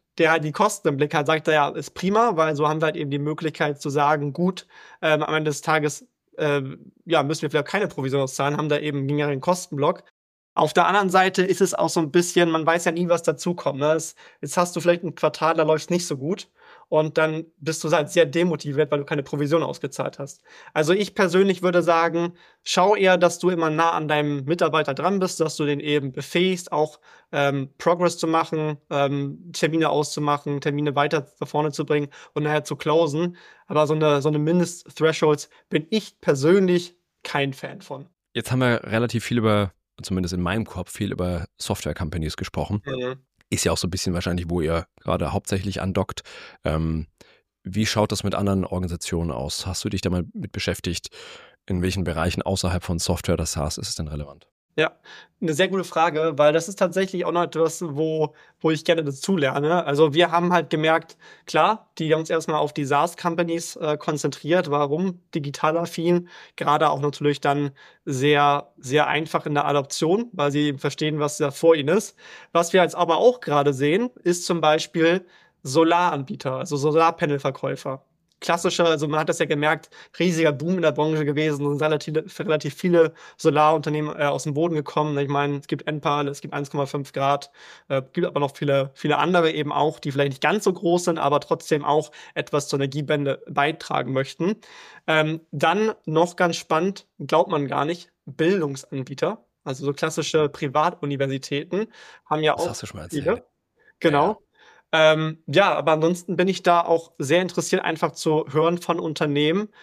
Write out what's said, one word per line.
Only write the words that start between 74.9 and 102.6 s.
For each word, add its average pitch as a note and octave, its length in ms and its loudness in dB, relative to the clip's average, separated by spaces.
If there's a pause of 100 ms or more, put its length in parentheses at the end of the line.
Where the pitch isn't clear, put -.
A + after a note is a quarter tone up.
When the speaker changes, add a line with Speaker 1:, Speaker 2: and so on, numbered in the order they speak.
Speaker 1:
Solaranbieter, D#3 920 2
also C#3+ 200 -6
Solarpanelverkäufer. C#3+ 1300 0 (360)
Klassischer, E3+ 460 0
also D#3+ 220 2
man D3+ 140 0
hat D#3 80 -2
das D#3+ 100 -2
ja E3 60 0
gemerkt, D3+ 440 0 (300)
riesiger E3 320 2
Boom D3+ 240 -2
in F3 80 -2
der D#3 80 4
Branche D3+ 340 0
gewesen, D3 420 0
sind C#3+ 140 -2
relativ, D#3 580 -2
relativ D3+ 360 -2
viele E3+ 380 4 (240)
Solarunternehmen, D3+ 800 2
äh, D3 100 -2
aus C#3+ 180 -2
dem D3+ 100 -4
Boden D#3+ 220 0
gekommen. D3+ 420 -2
Ich C#3+ 100 -2
meine, C#3+ 300 0
es C#3 80 -12
gibt - 220 -6
Enpal, D3 400 -2
es C#3+ 140 -10
gibt C#3+ 120 -12
eins C#3+ 160 -6
Komma C#3+ 160 -4
fünf C#3 280 -8
Grad, C#3 360 -2 (400)
äh, C3+ 140 -2 (100)
gibt F3 140 0
aber - 120 -4
noch C#3 160 -2
viele, C#3 380 0
viele D3 240 0
andere D#3+ 340 4
eben D3 220 -4
auch, D3 260 0
die D3+ 120 -4
vielleicht C#3+ 220 0
nicht - 100 -10
ganz G3 220 2
so G3 60 4
groß F3 340 0
sind, F3 120 0
aber C#3+ 220 2
trotzdem D3 440 -2
auch D3+ 280 0 (240)
etwas D3 320 -4
zur D3 100 -2
Energiewende C#3 720 -2
beitragen C#3+ 640 -2
möchten. D#3+ 440 -2 (500)
Ähm, D#3 340 2 (100)
dann F3 420 2 (120)
noch E3 300 2
ganz E3+ 220 2
spannend, F3+ 500 -2 (100)
glaubt D#3+ 320 2
man D3 180 0
gar C#3 180 -2
nicht, E3 260 -8 (160)
Bildungsanbieter, D3+ 1200 -4 (160)
also C3+ 200 -8
so C#3 100 -2
klassische D#3 540 0
Privatuniversitäten D3 1400 -4 (380)
haben D3+ 180 -2
ja D3+ 120 2
Speaker 2:
Das E3 120 -4